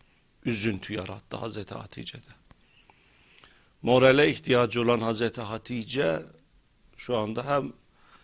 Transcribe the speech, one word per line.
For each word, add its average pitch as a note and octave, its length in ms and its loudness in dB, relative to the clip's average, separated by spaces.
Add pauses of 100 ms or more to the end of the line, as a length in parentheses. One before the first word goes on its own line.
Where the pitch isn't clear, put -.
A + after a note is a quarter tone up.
(460)
üzüntü G#2+ 480 -2
yarattı G2 440 -10
Hazreti G#2 380 -10
Hatice'de. - 560 -14 (1500)
Morale C3 480 6
ihtiyacı A#2+ 520 2
olan A#2 180 2
Hazreti A2+ 420 -2
Hatice A#2+ 840 -4 (720)
şu B2 200 -4
anda A2 280 -4
hem C#3+ 280 -2 (500)